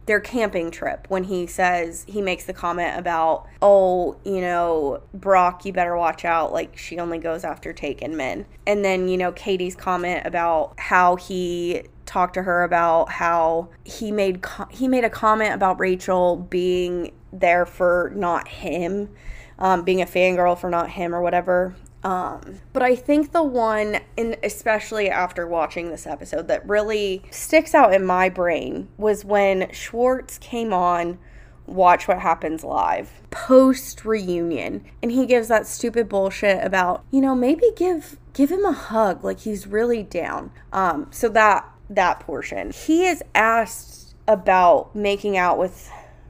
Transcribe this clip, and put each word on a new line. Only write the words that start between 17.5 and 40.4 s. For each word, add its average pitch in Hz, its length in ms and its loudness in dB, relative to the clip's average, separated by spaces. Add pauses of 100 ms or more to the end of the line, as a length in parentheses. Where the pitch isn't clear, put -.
for 175 500 0
not 175 340 -2
him, 180 600 -6 (480)
um, 185 260 2
being 185 180 0
a 175 40 0
fangirl 180 520 2
for 185 120 -6
not 170 220 -2
him 170 240 -6
or 175 60 -2
whatever. 180 520 0 (320)
Um, 185 540 -6 (140)
but 262 100 0
I 247 140 4
think 294 340 2
the 339 120 2
one, 220 580 0 (160)
and 226 260 -4
especially 214 640 -2
after 175 380 -4
watching 170 420 -2
this - 160 -12
episode, 156 440 -8
that 160 180 -2
really 208 640 -2
sticks - 420 2
out 254 200 8
in 196 120 4
my 185 220 2
brain 175 720 -4
was 208 260 0
when 196 480 2
Schwartz 247 640 -4
came 226 360 -6
on 175 440 0 (480)
Watch 180 440 4
What 185 100 2
Happens 165 460 -2
Live 104 640 -2
post-reunion, 180 1500 2 (180)
and 233 120 -2
he 262 120 2
gives 233 220 4
that 214 180 2
stupid 233 440 -2
bullshit 196 520 0
about, 185 480 0
you 269 120 2
know, 269 140 2
maybe 311 420 2
give, 339 400 -2 (160)
give 285 180 2
him 392 140 0
a 349 80 0
hug, 214 500 0
like, 196 160 -6
he's 208 260 -8
really 220 380 0
down. - 480 -8 (220)